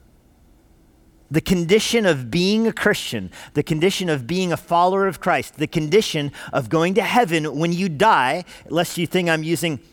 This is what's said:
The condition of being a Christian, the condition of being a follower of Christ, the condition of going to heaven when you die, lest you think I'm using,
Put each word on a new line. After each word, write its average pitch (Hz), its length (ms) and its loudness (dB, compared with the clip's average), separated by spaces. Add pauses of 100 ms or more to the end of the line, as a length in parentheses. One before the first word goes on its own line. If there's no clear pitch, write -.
(1300)
The 156 100 0
condition 196 640 2
of 131 280 0
being 202 340 2
a 214 60 0
Christian, 113 580 -4 (240)
the 147 80 0
condition 175 460 -2
of 135 180 -2
being 175 260 -2
a 147 40 0
follower 185 500 2
of 185 140 -4
Christ, 151 380 -2
the 151 100 -2
condition 156 640 0 (200)
of 127 160 -2
going 165 260 0
to 214 80 2
heaven 156 580 0
when 170 120 0
you 185 160 -2
die, 160 560 2 (240)
lest 165 300 -2
you 170 80 -2
think 180 220 0
I'm 156 160 0
using, 160 340 -2 (140)